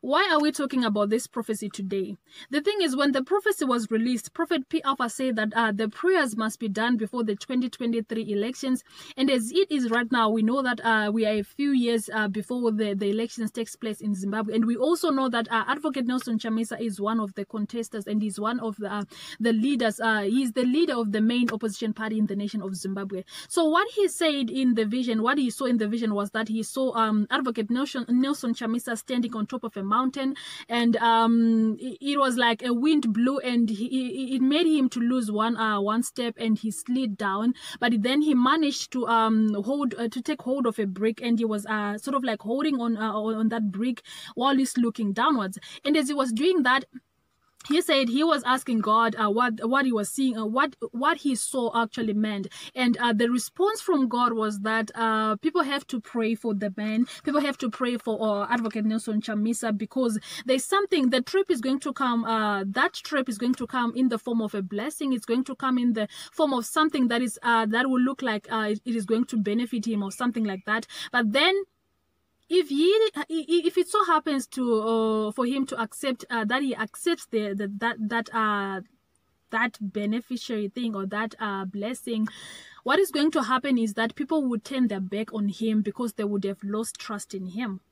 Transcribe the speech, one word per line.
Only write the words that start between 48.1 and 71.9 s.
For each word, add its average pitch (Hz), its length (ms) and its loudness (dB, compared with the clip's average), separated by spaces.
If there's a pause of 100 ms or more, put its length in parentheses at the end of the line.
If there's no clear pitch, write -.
was 311 220 2
asking 254 320 2
God, 220 380 2
uh, 220 120 0
what, 226 400 0
what 269 160 2
he 254 80 2
was 208 160 0
seeing, 262 260 0
uh, 220 120 -4
what, 262 280 0 (180)
what 294 260 0
he 277 160 0
saw 233 440 -2
actually 226 360 -2
meant. 208 340 -2 (260)
And, 247 220 2
uh, 240 160 2
the 233 160 2
response 370 540 0
from 277 260 2
God 240 240 2
was 214 280 -2
that, 220 340 -2
uh, 220 420 0
people 320 260 0
have 277 260 -2
to 247 120 -4
pray 226 340 -2
for 220 200 -4
the 202 240 -4
man. 214 260 0 (180)
People 294 200 0
have 277 160 -2
to 254 100 -2
pray 240 300 -2
for, 226 200 -4
uh, 208 300 0
Advocate 226 380 -2
Nelson 214 340 0
Chamisa, 220 560 -2
because 220 420 -2 (280)
there's 262 180 2
something, 370 460 2
the 254 100 2
trip 381 300 0
is 269 100 0
going 262 200 0
to 285 120 -6
come, 240 320 0
uh, 208 420 0
that 254 280 0
trip 269 340 -2
is 220 80 -4
going 247 200 0
to 240 100 -6
come 240 280 -2
in 254 140 2
the 226 100 0
form 233 220 -2
of 214 140 -4
a 202 80 -2
blessing. 262 500 -4
It's 233 140 -4
going 247 180 2
to 269 100 -8
come 254 220 0
in 247 160 2
the 214 160 -2 (240)
form 285 220 2
of 233 100 0
something 302 440 2
that 240 120 2
is, 254 220 -2
uh, 226 240 2
that 240 240 2
will 254 100 2
look 262 220 0
like, 220 280 -4
uh, 220 200 0
it, 214 160 -2
it 233 100 -2
is 220 80 -2
going 226 220 0
to 247 100 -4
benefit 220 500 -2
him 214 160 -2
or 196 80 -4
something 233 340 -2
like 190 200 -4
that. 220 220 -2 (260)
But 226 220 2
then 320 200 4 (1000)